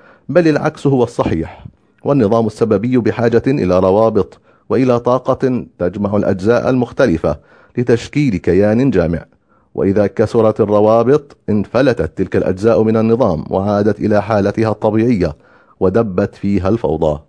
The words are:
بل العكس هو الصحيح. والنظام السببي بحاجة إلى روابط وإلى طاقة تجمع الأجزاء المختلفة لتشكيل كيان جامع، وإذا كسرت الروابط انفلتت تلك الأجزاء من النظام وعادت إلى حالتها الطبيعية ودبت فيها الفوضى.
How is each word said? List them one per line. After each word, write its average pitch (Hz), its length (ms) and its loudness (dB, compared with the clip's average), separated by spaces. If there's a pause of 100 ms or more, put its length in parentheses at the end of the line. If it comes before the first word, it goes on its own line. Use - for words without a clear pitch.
(280)
بل 160 200 2
العكس 147 380 -2
هو 135 160 2
الصحيح. 101 640 -4 (380)
والنظام 113 420 2
السببي 110 520 0
بحاجة 113 480 0
إلى 92 320 0
روابط 101 600 2 (320)
وإلى 120 300 0
طاقة 127 680 -2 (120)
تجمع 98 380 -4
الأجزاء 104 540 0
المختلفة 117 640 0 (420)
لتشكيل 123 580 -2
كيان 104 540 0
جامع، 85 340 -2 (500)
وإذا 98 320 0
كسرت 110 540 0
الروابط 110 760 2 (120)
انفلتت 107 720 -2
تلك 95 180 -2
الأجزاء 101 460 0
من 110 140 2
النظام 113 540 0
وعادت 104 500 0
إلى 107 220 0
حالتها 101 480 0
الطبيعية 107 680 0 (440)
ودبت 98 540 0
فيها 98 340 -2
الفوضى. 78 600 -2